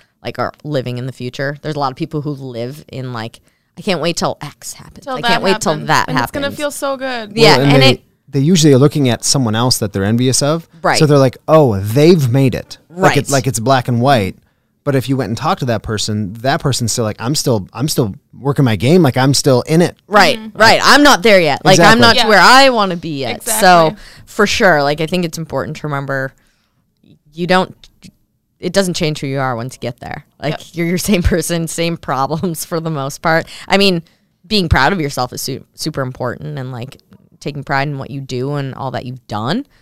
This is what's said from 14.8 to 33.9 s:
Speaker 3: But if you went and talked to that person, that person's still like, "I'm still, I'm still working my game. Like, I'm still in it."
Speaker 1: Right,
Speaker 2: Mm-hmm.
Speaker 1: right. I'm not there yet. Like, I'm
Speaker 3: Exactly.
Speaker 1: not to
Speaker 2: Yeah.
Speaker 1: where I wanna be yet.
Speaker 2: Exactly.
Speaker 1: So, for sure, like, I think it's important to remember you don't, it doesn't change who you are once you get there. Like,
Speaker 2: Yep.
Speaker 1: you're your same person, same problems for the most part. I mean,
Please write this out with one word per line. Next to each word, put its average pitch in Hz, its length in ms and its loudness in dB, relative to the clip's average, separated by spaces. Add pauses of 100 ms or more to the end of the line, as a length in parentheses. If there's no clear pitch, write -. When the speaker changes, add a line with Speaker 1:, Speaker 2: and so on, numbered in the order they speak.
Speaker 3:
But 139 140 -2
if 123 120 -2
you 135 80 0
went 123 140 -4
and 117 60 -4
talked 170 240 -4
to 139 60 -4
that 113 160 -2
person, 107 520 -6
that 131 260 -4
person's 123 320 -2
still 120 120 -2
like, 107 160 -4
"I'm 123 140 -4
still, 110 380 -2
I'm 135 160 -4
still 113 260 -2 (180)
working 139 320 -2
my 110 120 2
game. 151 260 4
Like, 131 140 2
I'm 135 180 2
still 127 280 2
in 160 200 0
it." - 140 -2 (120)
Speaker 1:
Right, 185 300 4
Speaker 2:
Mm-hmm. 220 200 -14
Speaker 1:
right. 202 240 6
I'm 240 200 6
not 233 200 4
there 202 180 6
yet. 147 240 0
Like, 185 140 6
I'm 214 200 6
Speaker 3:
Exactly. - 20 2
Speaker 1:
not 233 140 6
to 247 40 2
Speaker 2:
Yeah. 220 100 2
Speaker 1:
where 202 120 6
I 254 300 8
wanna 202 260 0
be 160 240 -8
yet. 120 180 -6
Speaker 2:
Exactly. 214 220 -4
Speaker 1:
So, 180 360 6 (300)
for 208 200 -2
sure, 175 360 2
like, 147 180 -2
I 156 60 -2
think 180 180 -4
it's 165 140 -8
important 143 400 -8
to - 80 -10
remember 139 460 -6 (1000)
you 170 140 -6
don't, 185 280 0 (840)
it 160 140 -8
doesn't 185 220 0
change 151 260 -4
who 147 60 -8
you 135 120 -6
are 131 180 -4
once 123 180 -10
you - 60 -20
get 120 200 -10
there. - 240 -14 (160)
Like, 151 120 -4
Speaker 2:
Yep. - 100 -10 (100)
Speaker 1:
you're 170 140 -4
your 175 120 -2
same 185 240 0
person, 165 460 -2
same 170 280 -4
problems 151 680 -4
for 165 160 -6
the 165 100 -6
most 139 320 -8
part. 165 240 0 (220)
I 190 80 2
mean, 190 260 2 (440)